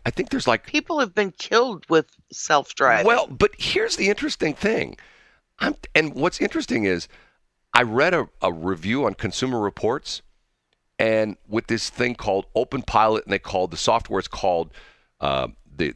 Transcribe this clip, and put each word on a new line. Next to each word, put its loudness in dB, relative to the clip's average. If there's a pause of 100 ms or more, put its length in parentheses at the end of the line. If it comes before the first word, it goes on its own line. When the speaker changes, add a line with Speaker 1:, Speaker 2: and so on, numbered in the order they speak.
Speaker 1:
I 0
think -4
there's -2
like 2
Speaker 2:
People -2
have 0
been 0
killed 0
with 4 (240)
self-driving. 2
Speaker 1:
Well, 4
but 2
here's -2
the 0
interesting -2
thing. -2 (600)
I'm, -2 (200)
and 2
what's -2
interesting -2
is 0 (680)
I 6
read 2
a, 0 (120)
a 2
review -2
on 0
Consumer -4
Reports, -2 (800)
and 2 (120)
with -2
this -2
thing -4
called -2 (100)
Open -2
Pilot, 2
and -2
they 0
called, -2
the -8
software 0
is -6
called, -2 (480)
uh, -2 (280)
the, -2